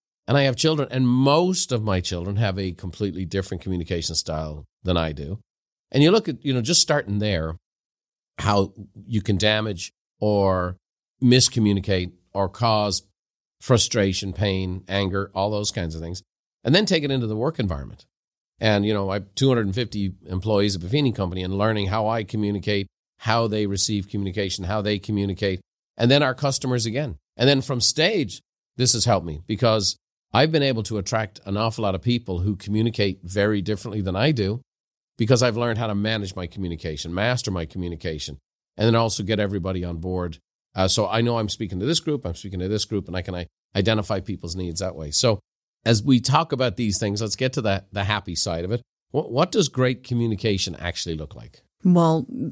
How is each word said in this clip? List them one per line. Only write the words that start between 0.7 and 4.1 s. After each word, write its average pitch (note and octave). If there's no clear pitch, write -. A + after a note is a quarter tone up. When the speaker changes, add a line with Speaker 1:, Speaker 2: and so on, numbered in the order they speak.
Speaker 1:
and B2+
most C#3+
of A2+
my G2
children F#2
have G2+
a F#2+
completely F#2
different F#2
communication F2